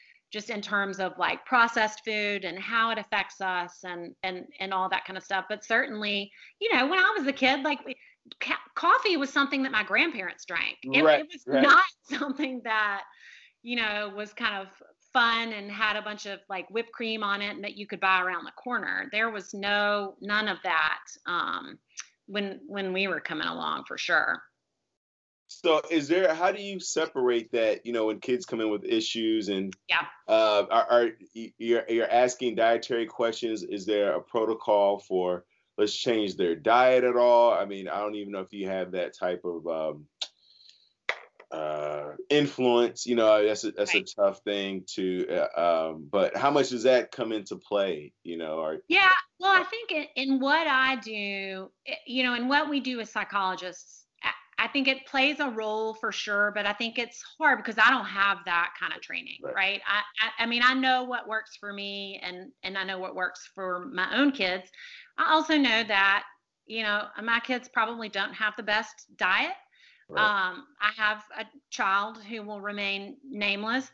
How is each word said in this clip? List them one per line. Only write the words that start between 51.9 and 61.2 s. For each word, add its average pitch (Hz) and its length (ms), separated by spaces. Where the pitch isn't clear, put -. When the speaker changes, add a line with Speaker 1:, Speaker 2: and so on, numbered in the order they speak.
Speaker 1:
you 254 160
know, 247 120
in 240 120
what 294 220
we 285 100
do 247 220
as 214 80
psychologists, 185 960
I, - 80
I 233 60
think 269 180
it 262 200
plays 285 340
a 277 80
role 220 440
for 220 200
sure, 208 420
but 208 100
I 202 60
think 226 260
it's 233 240
hard 294 200
because 220 200
I 226 120
don't 247 160
have 196 400
that 170 240
kind 165 140
of - 80
training, - 420
Speaker 2:
Right. 139 100
Speaker 1:
right? 196 320
I, 202 140
I, 226 220
I - 20
mean, 240 180
I 254 100
know 262 300
what 247 240